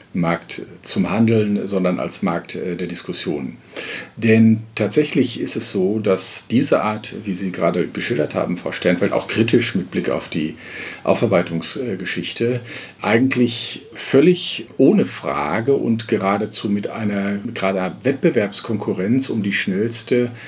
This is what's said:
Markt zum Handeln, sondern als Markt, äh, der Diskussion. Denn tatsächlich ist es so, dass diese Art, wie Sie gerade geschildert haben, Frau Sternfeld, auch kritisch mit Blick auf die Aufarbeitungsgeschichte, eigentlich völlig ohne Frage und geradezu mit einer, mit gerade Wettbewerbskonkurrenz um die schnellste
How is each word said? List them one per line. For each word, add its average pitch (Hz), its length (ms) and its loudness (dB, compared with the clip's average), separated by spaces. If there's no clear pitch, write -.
Markt 87 480 -2
zum 92 280 -2
Handeln, 107 580 2
sondern 92 320 0
als 80 220 -4
Markt, 85 340 -4
äh, 87 200 -4
der 87 120 -6
Diskussion. 78 680 -6
Denn 110 460 6
tatsächlich 147 640 0
ist - 160 2
es - 140 2
so, 101 300 0
dass - 480 0
diese 117 340 4
Art, 107 320 -4
wie 101 100 -4
Sie 92 200 -4
gerade 90 340 0
geschildert 87 480 -2
haben, 87 220 -2
Frau - 160 -6
Sternfeld, 90 400 0
auch - 140 0
kritisch 113 480 2
mit 90 140 -2
Blick - 200 -2
auf 73 180 -4
die 78 300 -4
Aufarbeitungsgeschichte, 95 1500 0
eigentlich 123 800 2
völlig - 720 2
ohne 185 280 6
Frage 82 680 -2
und 113 340 0
geradezu 104 600 0
mit 101 180 0
einer, 101 560 -4
mit 117 120 -8
gerade 95 480 -2
Wettbewerbskonkurrenz 113 1300 0
um 113 140 -2
die 98 100 -2
schnellste 117 800 0